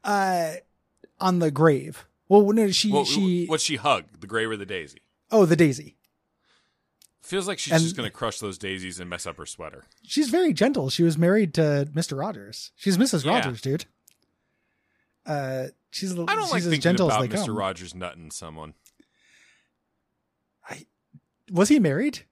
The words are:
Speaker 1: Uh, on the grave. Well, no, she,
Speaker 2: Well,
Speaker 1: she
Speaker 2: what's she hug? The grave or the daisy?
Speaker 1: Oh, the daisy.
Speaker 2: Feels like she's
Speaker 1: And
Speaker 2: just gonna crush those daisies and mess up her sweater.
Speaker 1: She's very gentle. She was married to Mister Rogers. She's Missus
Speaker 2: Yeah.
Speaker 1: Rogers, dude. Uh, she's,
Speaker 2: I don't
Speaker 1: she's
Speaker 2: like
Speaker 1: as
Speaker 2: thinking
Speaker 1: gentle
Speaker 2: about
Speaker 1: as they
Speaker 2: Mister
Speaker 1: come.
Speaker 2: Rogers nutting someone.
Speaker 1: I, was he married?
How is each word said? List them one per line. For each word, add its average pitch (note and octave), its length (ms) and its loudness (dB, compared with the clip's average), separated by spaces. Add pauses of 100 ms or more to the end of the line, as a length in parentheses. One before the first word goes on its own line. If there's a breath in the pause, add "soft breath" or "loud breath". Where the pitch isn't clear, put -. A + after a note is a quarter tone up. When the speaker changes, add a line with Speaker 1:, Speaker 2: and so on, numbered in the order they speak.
Speaker 1:
Uh, F#3 500 0 (640)
on F3+ 200 2
the D#3+ 120 2
grave. C#3+ 540 2 (240)
Well, G3+ 220 8
no, A3 200 2
she, G#3 200 0
Speaker 2:
Well, C#3+ 140 2
Speaker 1:
she F3 420 2
Speaker 2:
what's D#3 160 -2
she D#3 140 -2
hug? A2 280 0 (140)
The G2 80 -16
grave A2+ 220 -2
or A2 80 -4
the G2+ 80 -10
daisy? F2+ 360 -10 (300)
Speaker 1:
Oh, G#3+ 140 6
the E3 100 4
daisy. D3+ 420 0 (1200)
Speaker 2:
Feels F#3 260 -6
like F#3+ 120 -6
she's C#3+ 140 -2
Speaker 1:
And D#3+ 100 4
Speaker 2:
just E3 120 -2
gonna A2 140 -6
crush - 300 -6
those G2 180 -8
daisies F#2 420 -8
and F2+ 100 -12
mess F2 180 -10
up E2 100 -12
her D2+ 80 -16
sweater. - 380 -16 (200)
Speaker 1:
She's D4 260 -2
very E4 240 2
gentle. G3 360 0
She E3+ 140 0
was E3 140 2
married F3+ 380 2
to D3 380 2
Mister D3+ 220 -4
Rogers. C3+ 600 -10
She's F#3+ 240 0
Missus G3+ 260 2
Speaker 2:
Yeah. D#3+ 100 2
Speaker 1:
Rogers, A#2+ 260 -2
dude. C3+ 240 -4 (1400)
Uh, C3 420 -4 (240)
she's, F#3+ 220 -6
Speaker 2:
I - 20 -6
don't E3+ 140 -4 (140)
Speaker 1:
she's E4+ 80 -4
Speaker 2:
like C4+ 80 0
Speaker 1:
as E3+ 60 -4
Speaker 2:
thinking D#3+ 160 2
Speaker 1:
gentle F3+ 260 4
Speaker 2:
about G#2+ 160 2
Speaker 1:
as B2 60 -2
they A2+ 60 -4
Speaker 2:
Mister D3 160 -2
Speaker 1:
come. A2 80 -4
Speaker 2:
Rogers F#2 340 -6
nutting E2+ 380 -12
someone. D#2 420 -14 (1900 soft breath)
Speaker 1:
I, - 180 -18 (680)
was F#3 180 4
he D4 100 8
married? F3+ 420 0 (100)